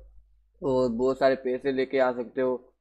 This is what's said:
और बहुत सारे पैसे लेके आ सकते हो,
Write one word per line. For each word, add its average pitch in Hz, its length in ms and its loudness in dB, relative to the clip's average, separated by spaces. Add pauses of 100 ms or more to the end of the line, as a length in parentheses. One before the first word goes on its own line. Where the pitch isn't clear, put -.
(640)
और 127 260 0
बहुत 127 300 0
सारे 135 160 4
पैसे 127 360 -4
लेके 131 280 0
आ 127 120 4
सकते 120 300 -6
हो, 127 400 -2